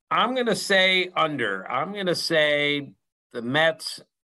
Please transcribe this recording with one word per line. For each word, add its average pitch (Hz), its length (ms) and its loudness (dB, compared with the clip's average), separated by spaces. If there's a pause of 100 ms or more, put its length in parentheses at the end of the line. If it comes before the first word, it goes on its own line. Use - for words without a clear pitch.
I'm 202 240 2
gonna 240 220 0
say 185 580 2
under. 120 560 -2
I'm 151 240 -2
gonna 185 220 -2
say 147 800 0 (400)
the 120 80 -8
Mets 156 580 -2 (260)